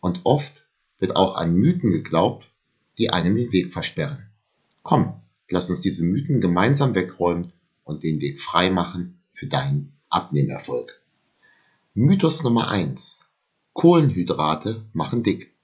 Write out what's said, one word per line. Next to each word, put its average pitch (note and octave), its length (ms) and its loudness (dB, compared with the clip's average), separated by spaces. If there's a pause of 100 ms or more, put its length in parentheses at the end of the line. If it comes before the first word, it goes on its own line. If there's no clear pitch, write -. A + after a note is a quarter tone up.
Und F2+ 240 -2
oft - 420 0 (320)
wird - 160 -2
auch - 220 2
an E2+ 180 0
Mythen B2+ 380 2
geglaubt, E2 580 0 (480)
die A2+ 120 0
einem F2 260 2
den A#2+ 160 -4
Weg F2 200 0
versperren. D2+ 540 -6 (560)
Komm, - 320 0 (340)
lass F2 220 -2
uns F2 100 -2
diese F2+ 240 -2
Mythen A#2+ 360 0
gemeinsam G#2 560 2
wegräumen F2 560 -2 (320)
und D#2 180 -10
den D#2 180 -2
Weg C#2+ 200 -6
frei F2+ 280 2
machen F2 520 -4 (120)
für - 140 -14
deinen C#2 460 -4 (180)
Abnehmerfolg. - 920 -4 (920)
Mythos E3 480 2
Nummer A#2 260 2
eins. D#2+ 520 -2 (520)
Kohlenhydrate G2+ 1200 2
machen A2+ 300 -4
dick. G2 420 -4